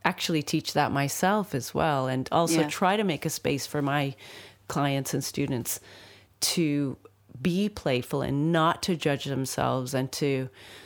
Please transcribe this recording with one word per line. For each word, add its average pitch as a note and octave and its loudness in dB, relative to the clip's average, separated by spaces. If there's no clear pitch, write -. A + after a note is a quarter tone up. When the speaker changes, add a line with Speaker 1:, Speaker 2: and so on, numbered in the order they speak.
Speaker 1:
actually D#3+ 0
teach - -2
that C#3+ 2
myself F#3 0
as A#2+ -6
well, D3 2
and C3 -2
also E3 4
Speaker 2:
Yeah. D3+ 2
Speaker 1:
try F#3 2
to A3 0
make E3 0
a D#3+ 0
space C#3+ -2
for D3 -2
my C#3 0
clients C#3 0
and C#3 -2
students C#3 -2
to C#3+ 0
be F#3 2
playful C3 0
and C#3+ 2
not E3 4
to F#3 0
judge C#3+ 0
themselves C3 -2
and C3 -2
to C3+ 0